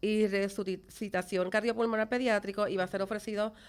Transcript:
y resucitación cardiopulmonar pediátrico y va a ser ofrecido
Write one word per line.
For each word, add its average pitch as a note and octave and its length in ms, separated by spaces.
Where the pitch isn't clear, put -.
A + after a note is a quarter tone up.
y G#3+ 260
resucitación F#3+ 1200
cardiopulmonar A3 600
pediátrico G#3 580
y - 100
va F#3 60
a F#3 40
ser F#3+ 140
ofrecido G#3 520